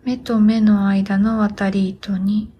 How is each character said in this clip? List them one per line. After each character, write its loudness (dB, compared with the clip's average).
目 -6
と -4
目 4
の 4
間 0
の 0
渡 -2
り -2
糸 -8
に -2